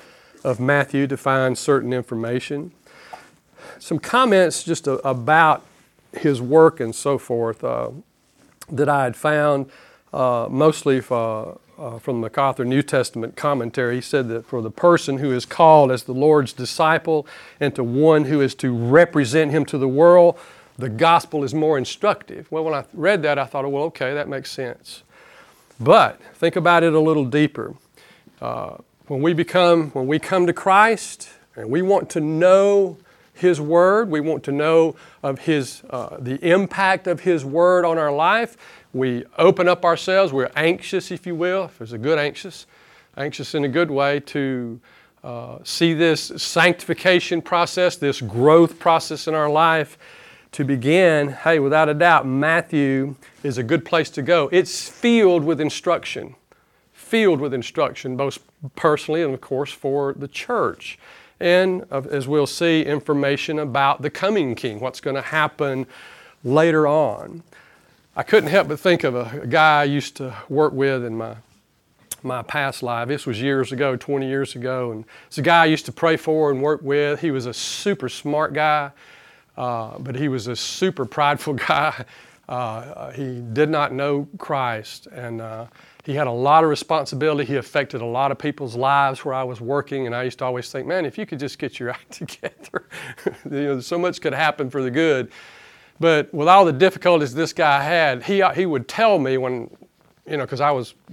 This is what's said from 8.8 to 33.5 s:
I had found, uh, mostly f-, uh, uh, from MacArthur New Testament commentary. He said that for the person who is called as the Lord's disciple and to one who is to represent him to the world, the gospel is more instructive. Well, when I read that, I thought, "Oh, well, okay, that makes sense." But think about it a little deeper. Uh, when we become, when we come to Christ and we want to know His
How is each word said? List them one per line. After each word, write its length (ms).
I 160
had 100
found, 540
uh, 360
mostly 480
f-, 140
uh, 420
uh, 200
from 200
MacArthur 460
New 160
Testament 540
commentary. 600
He 60
said 260
that 180
for 160
the 80
person 480
who 140
is 140
called 460
as 120
the 100
Lord's 400
disciple 720
and 160
to 80
one 420
who 160
is 140
to 200
represent 760
him 140
to 120
the 100
world, 500
the 120
gospel 540
is 100
more 240
instructive. 760
Well, 120
when 100
I 200
read 300
that, 160
I 60
thought, 200
"Oh, 40
well, 160
okay, 280
that 140
makes 240
sense." 520
But 400
think 200
about 280
it 100
a 60
little 260
deeper. 500
Uh, 360
when 140
we 120
become, 580
when 160
we 120
come 280
to 60
Christ 760
and 140
we 120
want 300
to 80
know 800
His 260